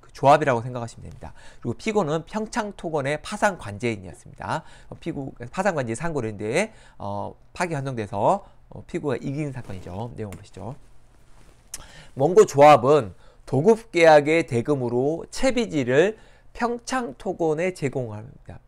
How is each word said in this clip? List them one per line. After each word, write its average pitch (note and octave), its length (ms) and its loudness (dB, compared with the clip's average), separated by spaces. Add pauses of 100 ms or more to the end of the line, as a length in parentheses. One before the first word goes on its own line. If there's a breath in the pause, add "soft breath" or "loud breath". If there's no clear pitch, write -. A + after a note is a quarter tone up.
그 - 120 -20
조합이라고 C#3 500 4
생각하시면 A#2+ 480 -10
됩니다. D#2+ 240 -16 (260 loud breath)
그리고 A#2+ 160 -6
피고는 E3 480 -2
평창토건의 F#3 960 -4
파산 G3+ 360 -6
관제인이었습니다. G#2 1040 -8 (240 loud breath)
어, - 100 -16
피고, D3+ 360 -10 (160)
파산 F#3+ 240 -2
관제인 B2 200 -2
상고를 C#3+ 360 -4
했는데, A2+ 420 -4 (240 soft breath)
어, G2+ 380 -10 (180)
파기 F3 220 -4
환송돼서, C3 720 -2 (240 soft breath)
어, - 160 -16
피고가 D3 300 -4
이긴 C#3+ 360 -6
사건이죠. G#2 640 -10
내용 G#2+ 140 -10
보시죠. G2 440 -14 (1400 loud breath)
원고 F3 320 6
조합은 C#3 680 8 (320 soft breath)
도급 G#3 480 2
계약의 D#3+ 540 6
대금으로 B2+ 840 -2
채비지를 F#3 840 0 (380 soft breath)
평창토건에 G#3 1200 -4
제공합니다. B2 920 -8